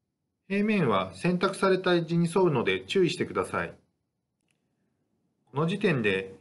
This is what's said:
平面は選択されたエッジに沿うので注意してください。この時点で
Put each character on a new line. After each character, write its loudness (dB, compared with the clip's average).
平 -2
面 2
は 0
選 -2
択 0
さ 2
れ 4
た 0
エ 4
ッ -2
ジ -2
に 4
沿 2
う 4
の 0
で -2
注 2
意 2
し -6
て -4
く -8
だ -2
さ -4
い。 -12
こ -10
の 0
時 -4
点 2
で -2